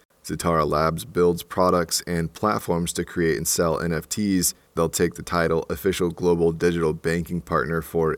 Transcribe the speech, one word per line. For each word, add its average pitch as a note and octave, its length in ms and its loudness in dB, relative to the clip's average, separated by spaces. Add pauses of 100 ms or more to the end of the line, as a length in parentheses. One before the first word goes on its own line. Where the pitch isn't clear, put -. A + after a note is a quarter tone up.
(240)
Zatara E2 440 0
Labs D#2+ 360 0
builds F2 380 2
products F2+ 640 0
and E2+ 260 -2
platforms F#2 600 -2
to E2+ 120 -4
create E2 340 0
and E2+ 100 -4
sell E2+ 320 0
N E2+ 120 -2
F D#2 160 -4
Ts. G2 460 0 (200)
They'll E2 140 2
take E2+ 260 0
the - 80 -12
title E2 460 0
Official F2+ 420 0
Global E2+ 420 2
Digital E2 400 0
Banking E2+ 480 -2
Partner D#2 420 -2
for D#2+ 360 -2